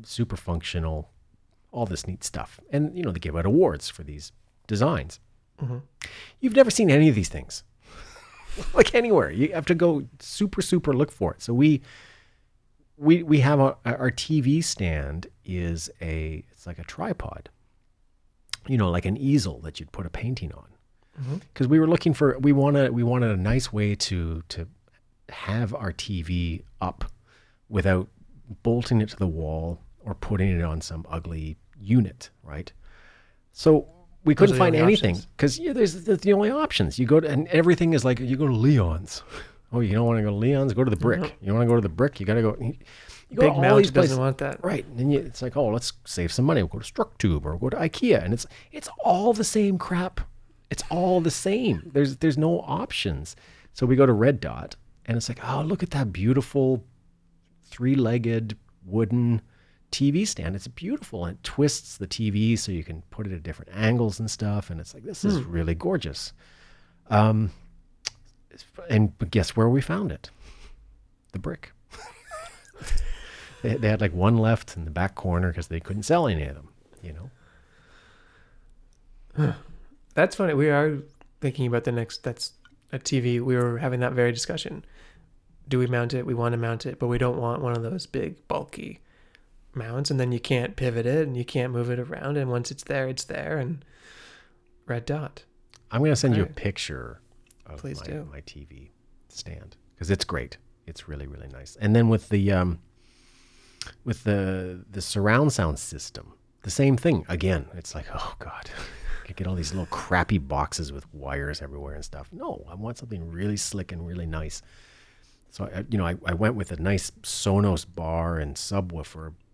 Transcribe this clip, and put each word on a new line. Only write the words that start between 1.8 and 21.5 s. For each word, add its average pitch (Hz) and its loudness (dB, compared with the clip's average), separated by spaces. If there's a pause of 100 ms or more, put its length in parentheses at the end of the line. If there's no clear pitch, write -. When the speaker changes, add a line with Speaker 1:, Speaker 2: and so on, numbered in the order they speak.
Speaker 1:
this - -6
neat - -8
stuff. - -10 (120)
And, 147 0
you 180 -4
know, 113 -2
they 85 -6
give 80 -6
out 85 0
awards 110 4
for - -14
these 73 -14 (360)
designs. 107 0 (420)
Speaker 2:
Mm-hmm. 123 -6 (600)
Speaker 1:
You've 247 0
never 262 10
seen 202 4
any 151 8
of 117 6
these 95 2
things, - -12 (560)
<laughs> - -8
like, - 6
anywhere. 208 4
You 156 0
have 160 -4
to 175 2
go 165 2 (120)
super, - -4
super 156 0
look 143 2
for - -4
it. - -16
So 117 -4
we, 139 6 (1120)
we, 160 6
we 151 4
have 139 6
a, 135 4 (100)
our 127 0
T 156 -2
V 143 2
stand 78 -4 (160)
is 85 -4 (120)
a, 80 -6
it's - -20
like 85 -12
a 80 -14
tripod, - -8 (1160)
you 131 2
know, 98 4
like 87 -2
an 101 0
easel 127 2
that 78 -12
you'd 80 -16
put 90 -8
a 82 -10
painting 113 -6
on. - -20 (520)
Speaker 2:
Mm-hmm. 135 -6 (180)